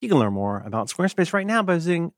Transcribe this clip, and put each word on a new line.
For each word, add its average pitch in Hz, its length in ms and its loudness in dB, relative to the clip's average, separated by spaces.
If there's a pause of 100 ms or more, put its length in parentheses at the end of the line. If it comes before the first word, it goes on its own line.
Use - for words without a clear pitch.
You 247 80 -6
can 185 80 6
learn 104 160 4
more 101 320 -2
about 107 220 -4
Squarespace 180 460 0
right 196 120 0
now 226 160 2
by 185 140 2
visiting 170 420 -2